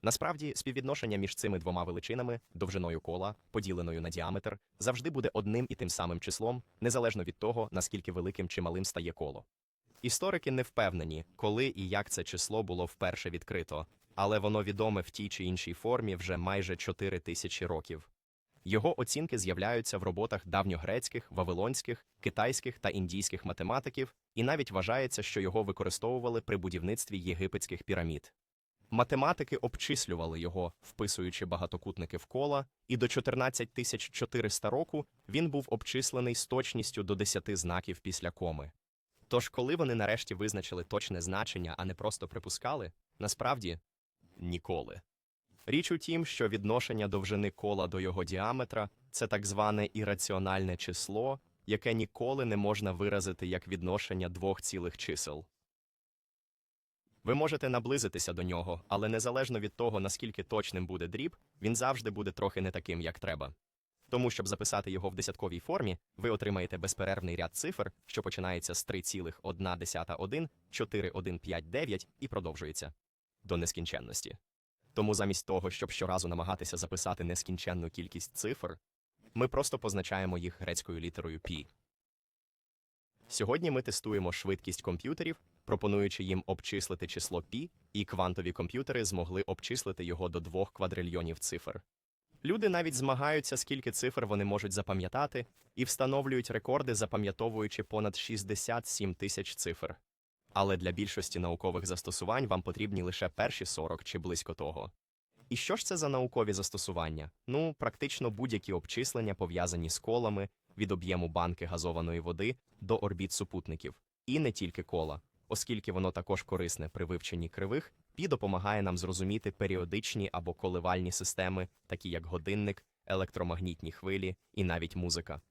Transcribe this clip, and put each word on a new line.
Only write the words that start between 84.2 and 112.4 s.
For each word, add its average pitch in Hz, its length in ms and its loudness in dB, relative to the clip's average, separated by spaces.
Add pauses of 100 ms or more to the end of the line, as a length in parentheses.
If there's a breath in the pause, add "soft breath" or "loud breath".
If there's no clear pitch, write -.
швидкість 92 500 -2
комп'ютерів, 160 580 -2 (240)
пропонуючи 101 600 2
їм 92 220 0
обчислити 92 600 -2
число - 360 -2
пі, 147 280 -6 (220)
і 104 120 0
квантові 90 480 2
комп'ютери 123 520 -2
змогли 90 380 0
обчислити 95 640 -4
його 85 240 -2
до 87 120 -2
двох 85 320 -2
квадрильйонів 87 680 -2
цифр. - 440 -6 (600)
Люди 208 240 4
навіть 170 260 2
змагаються, 135 640 2
скільки 131 340 -2
цифр - 340 0
вони 101 200 2
можуть 101 280 0
запам'ятати, 104 760 0 (300)
і 123 80 2
встановлюють 131 640 2
рекорди, 127 440 2
запам'ятовуючи 107 880 0
понад 107 340 0
шістдесят 107 680 -2
сім 95 280 0
тисяч - 400 -2
цифр. - 420 -4 (560)
Але 98 240 6
для 90 160 2
більшості 101 460 -2
наукових 87 480 0
застосувань 92 600 0
вам 92 160 4
потрібні 98 400 0
лише 90 260 0
перші 104 380 0
сорок 80 380 -4
чи - 140 -4
близько 82 360 -2
того. 73 380 -6 (560)
І 123 80 0
що 185 200 0
ж - 100 -4
це 190 100 0
за 156 120 0
наукові 127 440 2
застосування? 82 800 -2 (160)
Ну, 151 320 2
практично 120 520 -2
будь-які 110 420 -2
обчислення, 107 640 0
пов'язані 87 560 0
з - 80 -2
колами, 107 500 2 (300)
від 101 140 2
об'єму 90 360 2
банки 87 380 2
газованої 85 540 0
води 87 360 -2 (240)